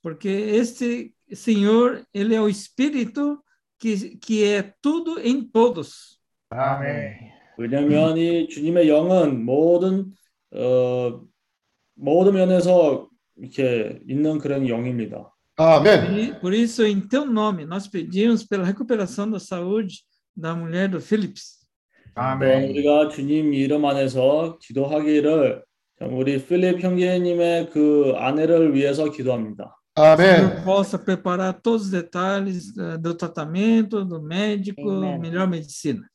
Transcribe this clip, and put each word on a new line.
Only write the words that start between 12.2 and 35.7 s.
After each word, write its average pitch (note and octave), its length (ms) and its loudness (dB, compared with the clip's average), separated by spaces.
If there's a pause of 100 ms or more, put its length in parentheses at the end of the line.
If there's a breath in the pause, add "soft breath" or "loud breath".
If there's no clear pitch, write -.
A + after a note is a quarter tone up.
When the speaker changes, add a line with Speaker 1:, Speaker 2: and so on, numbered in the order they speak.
Speaker 3:
면에서 F3+ 760 2 (280)
이렇게 A#2+ 720 -4
있는 D3+ 300 -2
그런 C#3 300 -4
영입니다. A#2 680 -6 (220)
Speaker 4:
아멘. D#3+ 500 6
Speaker 1:
Por G3 120 -2
i-, A#3 220 -4
por F#3 140 -2
isso, A#3 320 0
em G3+ 140 0
teu C#4+ 260 -2
nome, G#3+ 400 -2
nós F#3+ 220 -10
pedimos G3+ 580 -2
pela F#3+ 180 -4
recuperação G#3 680 -4
da G3+ 80 -6
saúde F#3 680 -6 (300)
da E3 200 -8
mulher E3+ 340 -4
do F3+ 120 -4
Philips. - 580 -6 (560)
Speaker 2:
아멘. C3 360 0
Speaker 3:
또한 C3+ 200 2
우리가 D3 380 4
주님 D3 460 -2
이름 C#3 300 0
안에서 C#3 760 0
기도하기를 D3+ 1000 0 (360)
참 B2+ 180 -8
우리 C3+ 280 -2
필립 F3+ 380 0
형제님의 F3 880 0
그 D3 460 2
아내를 D#3 580 2
위해서 C#3+ 360 0
기도합니다. A#2+ 640 -6 (220)
Speaker 4:
아멘. D#3 300 8
Speaker 1:
Senhor F#3 380 6
possa G3 340 0
preparar F#3 600 -4
todos A3+ 260 -2
os F#3+ 40 -6
detalhes, F#3+ 880 -6
eh, E3 200 -8
do E3+ 180 -6
tratamento, G3 880 -2
do E3+ 180 -10
médico, G3+ 680 -6
Speaker 3:
아멘. F#3+ 320 -4
Speaker 1:
melhor F3 280 -4
medicina. D3+ 540 -6 (120)